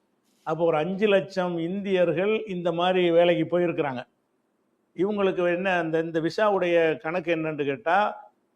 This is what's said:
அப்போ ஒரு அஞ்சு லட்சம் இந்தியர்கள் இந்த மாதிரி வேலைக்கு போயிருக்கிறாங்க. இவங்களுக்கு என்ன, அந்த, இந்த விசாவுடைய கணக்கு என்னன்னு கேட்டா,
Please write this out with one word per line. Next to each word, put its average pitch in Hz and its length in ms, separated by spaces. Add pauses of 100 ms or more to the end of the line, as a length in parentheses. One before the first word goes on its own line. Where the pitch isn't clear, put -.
(420)
அப்போ 160 220
ஒரு 160 120
அஞ்சு 185 300
லட்சம் 185 520
இந்தியர்கள் 185 880
இந்த 175 260
மாதிரி 180 380
வேலைக்கு 165 480
போயிருக்கிறாங்க. 147 480 (920)
இவங்களுக்கு 185 580
என்ன, 180 240
அந்த, 160 220
இந்த 165 200
விசாவுடைய 170 800
கணக்கு 165 380
என்னன்னு 156 280
கேட்டா, 165 640 (240)